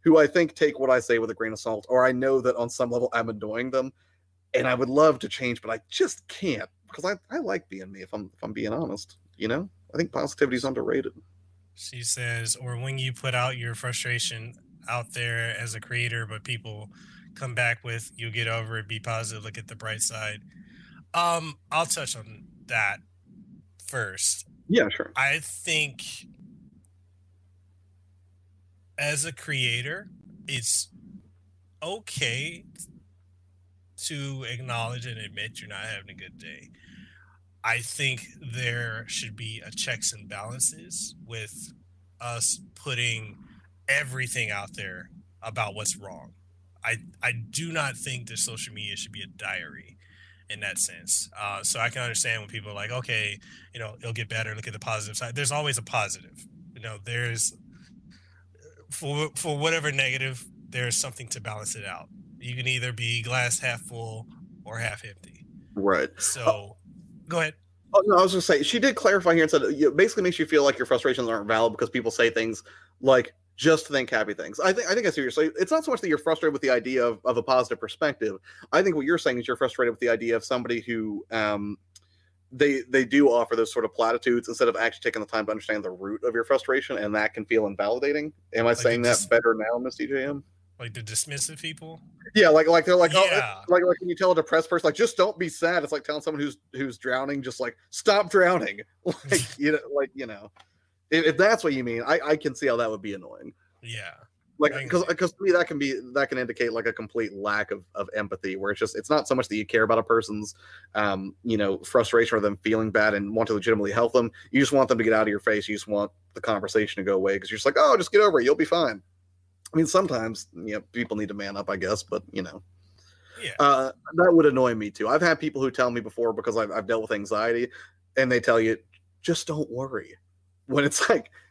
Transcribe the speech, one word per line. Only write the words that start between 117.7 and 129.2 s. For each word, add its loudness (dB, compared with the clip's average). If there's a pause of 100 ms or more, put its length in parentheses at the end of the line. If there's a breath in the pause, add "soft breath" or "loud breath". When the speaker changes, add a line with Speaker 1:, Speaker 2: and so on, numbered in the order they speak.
Speaker 1:
"Oh, 6
just -2
get 8
over 6
it. 2
You'll 4
be 2
fine." 0 (720)
I 2
mean, 4
sometimes, 0
you -10
know, -6 (100)
people -4
need -4
to -10
man -8
up, -8
I -2
guess, -2
but, -4 (100)
you -4
know. -10 (800 loud breath)
Speaker 2:
Yeah. -8
Speaker 1:
Uh, 4 (220)
that 6
would 10
annoy 6
me -6
too. -2
I've 4
had 4
people -4
who 0
tell 2
me -4
before, -2
because -2
I've, 0
I've -4
dealt 2
with -2
anxiety, 0 (480 loud breath)
and 4
they 4
tell 4
you, 2 (440)